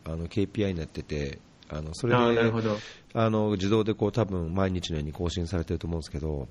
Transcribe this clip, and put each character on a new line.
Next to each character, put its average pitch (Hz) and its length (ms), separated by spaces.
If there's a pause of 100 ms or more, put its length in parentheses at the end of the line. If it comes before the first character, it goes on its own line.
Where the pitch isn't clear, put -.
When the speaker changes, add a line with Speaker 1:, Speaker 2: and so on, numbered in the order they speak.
Speaker 1:
あ 80 120
の、 85 120
ケ 101 140
ー 95 60
ピ 107 140
ー 101 40
ア - 20
イ 95 60
に 85 40
な 78 60
っ 71 40
て - 140
て、 71 380 (280)
あ 76 120
の、 78 140
そ - 120
れ 120 60
で、 123 60
Speaker 2:
あ 120 100
ー、 117 60
な 113 80
る 113 100
ほ 113 80
ど。 110 160 (380)
Speaker 1:
あ 113 160
の、 107 220
自 98 180
動 110 140
で 107 100
こ 107 120
う、 101 60
多 110 120
分 87 300
毎 95 160
日 90 200
の 82 60
よ 73 60
う 76 40
に 78 60
更 87 180
新 85 160
さ 85 120
れ 82 60
て - 80
る 82 60
と - 80
思 85 100
う - 20
ん - 20
で 78 40
す - 60
け 76 100
ど、 73 300